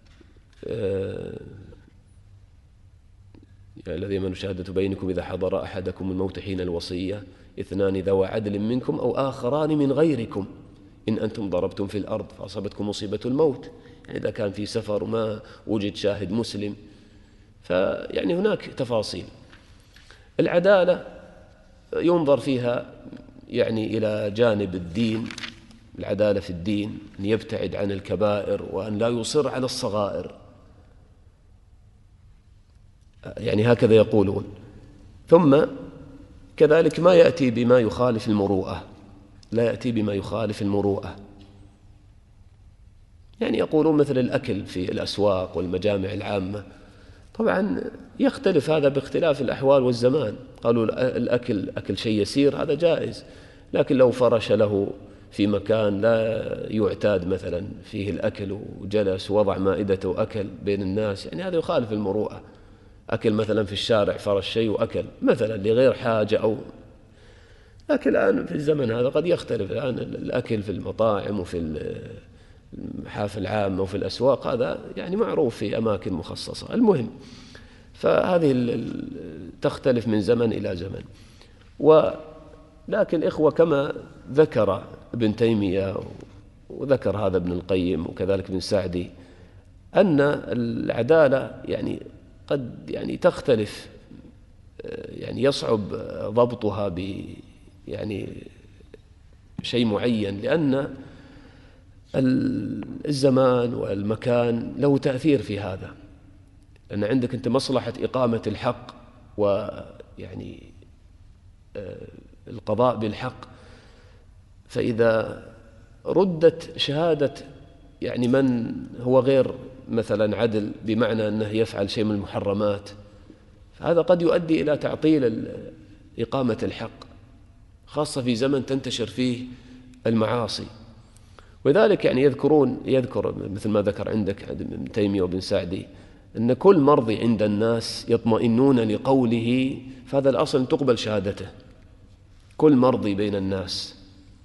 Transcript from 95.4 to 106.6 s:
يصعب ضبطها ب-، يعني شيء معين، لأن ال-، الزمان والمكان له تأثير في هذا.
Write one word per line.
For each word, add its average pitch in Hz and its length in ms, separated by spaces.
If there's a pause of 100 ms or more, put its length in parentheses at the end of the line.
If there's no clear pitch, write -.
يصعب 131 360 (460)
ضبطها 107 640
ب-، 95 380 (640)
يعني 104 600 (1160)
شيء 120 220
معين، 104 560
لأن 139 540 (1200)
ال-، 110 680 (220)
الزمان 131 680
والمكان 113 1040
له 139 200
تأثير 135 440
في 98 180
هذا. 95 360 (920)